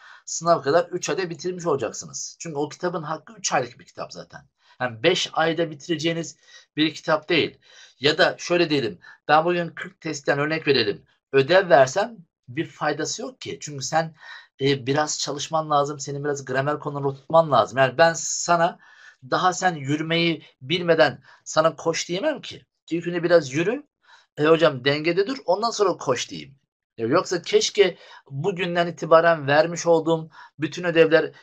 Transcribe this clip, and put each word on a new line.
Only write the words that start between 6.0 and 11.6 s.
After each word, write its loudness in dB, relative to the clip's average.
bir 0
kitap -2
değil. 0
Ya 2
da 2
şöyle 0
diyelim, -2
ben 4
bugün -2
kırk -18
testten -4
örnek -2
verelim. 0
Ödev 4